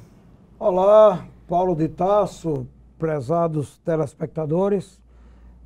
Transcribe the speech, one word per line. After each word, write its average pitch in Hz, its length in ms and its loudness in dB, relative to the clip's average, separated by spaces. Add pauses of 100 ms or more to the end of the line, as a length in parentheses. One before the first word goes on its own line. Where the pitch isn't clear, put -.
(580)
Olá, 196 680 4 (180)
Paulo 180 300 -2
de 151 140 -2
Tarso, 170 760 -2 (320)
prezados 156 840 -4
telespectadores. 165 1200 -4 (640)